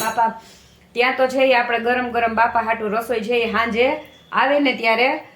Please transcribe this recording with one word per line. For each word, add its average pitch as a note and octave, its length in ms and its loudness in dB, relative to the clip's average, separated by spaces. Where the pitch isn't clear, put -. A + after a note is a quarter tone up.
બાપા A3+ 300 0
ત્યાં B3 220 0
તો C4 120 2
છે C4 160 0
ઈ C4+ 80 4
આપણે A#3+ 260 0
ગરમ B3 320 -2
ગરમ A#3 240 -2
બાપા A#3 280 2
હાટુ A3 260 -4
રસોઈ A3+ 320 -4
છે A3+ 160 -2
ઈ A3 160 -2
સાંજે A3+ 340 0
આવે C4+ 280 2
ને C4+ 120 2
ત્યારે A3+ 360 2